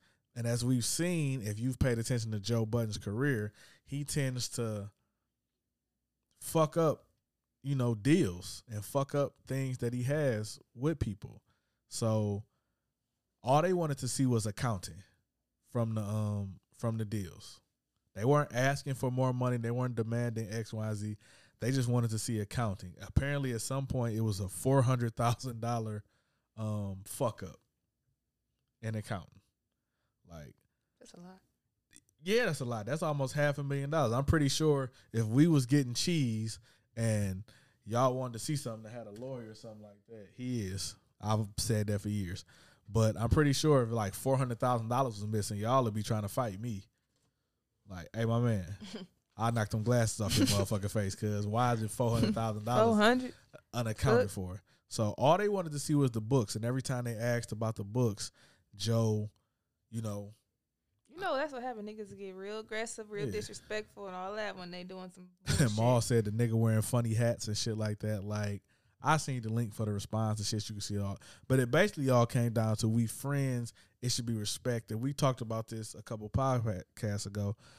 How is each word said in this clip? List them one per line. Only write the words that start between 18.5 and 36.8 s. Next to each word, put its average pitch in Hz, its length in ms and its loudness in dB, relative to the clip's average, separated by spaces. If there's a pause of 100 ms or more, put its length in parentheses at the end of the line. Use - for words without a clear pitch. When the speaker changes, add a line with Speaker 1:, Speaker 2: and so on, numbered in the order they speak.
Speaker 1:
asking 135 400 0
for 127 180 -2
more 127 220 2
money. 123 240 2
They 117 140 -2
weren't 123 240 -2
demanding 113 560 -2
X, 113 220 -6
Y, 110 200 -2
Z. 104 240 -4 (420)
They 120 120 0
just 127 180 2
wanted 120 220 2
to 110 80 0
see 113 200 -2
accounting. 101 540 -4 (120)
Apparently, 139 480 2
at 110 80 -2
some 135 260 -2
point, 117 280 0
it 113 60 2
was 104 180 2
a 98 80 -2
four 135 340 4
hundred 120 340 2
thousand 120 460 0
dollar, 110 420 -2 (540)
um, 104 480 -4
fuck - 380 -4
up 87 140 -12 (1200)
in 110 140 -4
accounting. 104 440 -8 (880)
Like, 78 240 -16 (460)
Speaker 2:
That's - 140 -20
a 175 60 -20
lot. 185 200 -20 (840)
Speaker 1:
yeah, 220 220 2
that's 165 160 -2
a 127 40 -4
lot. 113 200 -4
That's 160 180 -4
almost 143 300 -2
half 147 240 2
a 143 60 -4
million 139 260 -4
dollars. 143 240 2
I'm 139 120 2
pretty 147 240 2
sure 139 420 2 (220)
if 113 120 2
we 131 220 6
was 143 180 6
getting 127 280 4
cheese 117 680 0 (360)